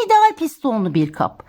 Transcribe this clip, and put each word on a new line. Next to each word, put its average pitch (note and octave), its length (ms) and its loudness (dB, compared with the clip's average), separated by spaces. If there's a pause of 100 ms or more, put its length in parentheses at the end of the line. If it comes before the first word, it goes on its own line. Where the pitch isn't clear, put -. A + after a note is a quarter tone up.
ideal G#4+ 320 4
pistonlu A3 560 -4
bir D3+ 200 -2
kap. - 360 -6